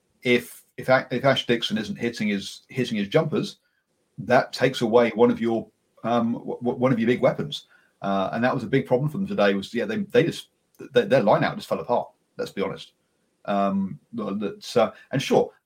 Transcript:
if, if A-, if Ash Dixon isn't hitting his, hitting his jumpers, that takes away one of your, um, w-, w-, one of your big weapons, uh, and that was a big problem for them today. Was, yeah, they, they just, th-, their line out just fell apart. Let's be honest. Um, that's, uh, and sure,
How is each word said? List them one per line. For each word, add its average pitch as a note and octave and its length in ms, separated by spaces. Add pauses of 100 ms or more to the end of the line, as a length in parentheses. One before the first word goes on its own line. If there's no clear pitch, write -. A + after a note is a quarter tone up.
(240)
if, - 400 (140)
if B2 100
A-, B2+ 240
if B2 140
Ash C3+ 200
Dixon A2+ 320
isn't G#2 200
hitting A#2 320
his, G2 400
hitting A#2 280
his G2+ 120
jumpers, D3+ 480 (600)
that A#2 360
takes - 260
away A#2 340
one A#2 160
of A2+ 120
your, A2+ 260 (380)
um, A#2 280
w-, - 280
w-, B2 160
one B2+ 160
of A2 40
your A2+ 100
big B2+ 140
weapons, - 460 (340)
uh, G2 300
and A2+ 120
that B2 100
was B2 100
a G#2 40
big C3 200
problem C3+ 220
for - 80
them G2 100
today. G2+ 260
Was, G2 200
yeah, A2+ 100
they, G#2+ 140
they G#2+ 260
just, - 240 (460)
th-, A#2 160
their B2+ 120
line A#2+ 220
out E2 140
just G#2 100
fell G2 140
apart. A#2 260 (300)
Let's - 140
be - 100
honest. - 320 (520)
Um, G2 540 (140)
that's, G#2 640
uh, A2 140 (200)
and C#3 100
sure, - 300 (140)